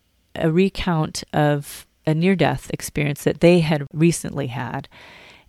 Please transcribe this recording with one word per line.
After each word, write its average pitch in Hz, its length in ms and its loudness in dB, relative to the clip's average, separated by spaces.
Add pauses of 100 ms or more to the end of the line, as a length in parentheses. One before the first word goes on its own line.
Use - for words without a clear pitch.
(360)
a 160 160 0
recount 175 800 0
of 147 520 -2 (220)
a 156 80 2
near-death 165 580 0
experience - 520 -4
that 151 160 0
they 175 180 6
had 151 340 0
recently 151 540 0
had. 123 420 -8 (600)